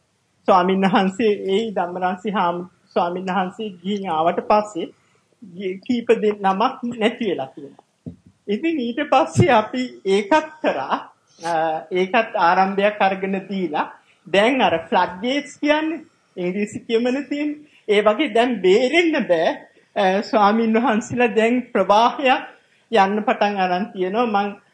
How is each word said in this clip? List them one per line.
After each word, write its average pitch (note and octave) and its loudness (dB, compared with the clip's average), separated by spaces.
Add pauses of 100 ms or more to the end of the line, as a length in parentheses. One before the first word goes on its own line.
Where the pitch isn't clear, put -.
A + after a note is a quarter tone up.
(480)
ස්වාමීන් F#3+ 4
වහන්සේ, G3 2 (120)
ඒ G#3 0
ධම්මරාසි F#3 -4
හාමි-, F3+ -2 (220)
ස්වාමීන් F3+ -2
වහන්සේ F#3+ -4
ගිහින් F#3+ -6
ආවට E3+ 0
පස්සේ G#3 0 (560)
ගිය-, F#3+ -10
කීප A#3 -2
දෙනෙක් G#3 2
නමක් G#3 -2
නැති A#3 -2
වෙලා C#3 -4
තියෙනවා. - -18 (640)
ඉතින් D4+ -2
ඊට A#3+ -4 (100)
පස්සේ D#4+ 4
අපි B3 0
ඒකත් G3+ 2 (140)
කරා, D#3 -2 (500)
අ, E3 -4 (420)
ඒකත් F#3+ 0
ආරම්භයක් G3 2
අරගෙන F#3+ -2
දීලා, E3 -4 (400)
දැන් A#3 2
අර E3 2
ෆ්ලඩ් F3+ -2
ගේට්ස් C#4 -6
කියන්නේ D#4 -2 (320)
ඉංග්‍රීසි F#3+ -4
කියමන B3 -2
තියෙන, D4 -4 (380)
ඒ G#3 2
වගේ G#3+ 0
දැන් A#3 0
බේරෙන්න B3+ 2
බෑ. F3 2 (480)
අ, G3 2
ස්වාමීන් A3 2
වහන්සේලා A#3 0
දැන් A#3 2 (100)
ප්‍රවාහයක් A#3+ 2 (500)
යන්න G#3 4
පටන් G#3 0
අරන් F#3 0
තියෙනවා. G3 -2
මං G3+ -2 (180)